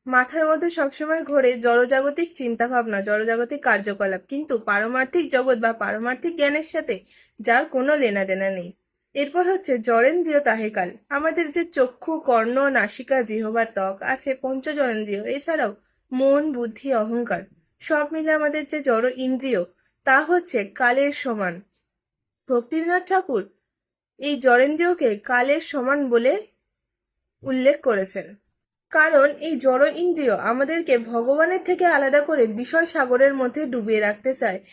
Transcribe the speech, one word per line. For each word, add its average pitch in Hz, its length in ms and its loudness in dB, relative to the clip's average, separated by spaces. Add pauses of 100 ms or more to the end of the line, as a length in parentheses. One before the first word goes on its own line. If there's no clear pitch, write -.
মাথার 254 400 2
মধ্যে 320 240 2
সবসময় 311 540 -2
ঘোরে 262 360 2
জড়জাগতিক 269 760 2
চিন্তাভাবনা, 233 640 -2
জড়জাগতিক 226 640 -2
কার্যকলাপ, 202 680 0
কিন্তু 277 300 -4
পারমার্থিক 254 720 -2
জগৎ 254 280 2
বা 226 140 0
পারমার্থিক 233 640 -4
জ্ঞানের 294 260 2
সাথে 311 380 -6 (400)
যার 233 240 2
কোনো 277 320 0
লেনাদেনা 196 540 0
নেই। 180 220 -8 (420)
এরপর 330 380 0
হচ্ছে 370 260 0
জরেন্দ্রিয় 285 600 2
তাহেকাল। 214 500 -2 (180)
আমাদের 311 440 -2
যে 339 120 -2
চক্ষু, 262 560 -2
কর্ণ, 247 500 2
নাসিকা, 254 520 0
জিহ্বা, 220 420 -2
ত্বক 196 380 -4
আছে 262 320 -4
পঞ্চজনেন্দ্রিয়, 254 880 -4
এছাড়াও 269 520 -2 (360)
মন, 277 400 2
বুদ্ধি, 240 420 -6
অহংকার, 226 480 -2 (380)
সব 294 320 0
মিলে 320 200 -2
আমাদের 302 340 0
যে 302 140 -4
জড় 247 360 0
ইন্দ্রিয়, 254 480 -2 (400)
তা 269 160 6
হচ্ছে 311 440 0
কালের 262 480 0
সমান। 202 480 -4 (880)
ভক্তিবিনোদ 320 580 0
ঠাকুর 359 440 0 (680)
এই 285 220 -2
জড়েন্দ্রিয়কে 269 800 2
কালের 262 420 0
সমান 277 500 -2
বলে 262 360 2 (960)
উল্লেখ 262 380 2
করেছেন, 196 540 -2 (560)
কারণ 311 400 4
এই 302 260 -6
জড় 262 360 2
ইন্দ্রিয় 311 440 0
আমাদেরকে 269 600 0
ভগবানের 262 680 0
থেকে 359 200 0
আলাদা 285 360 4
করে 294 260 2
বিষয় 247 400 -2
সাগরের 269 480 2
মধ্যে 269 320 -2
ডুবিয়ে 220 340 -2
রাখতে 208 340 -2
চায়। 196 260 -2 (120)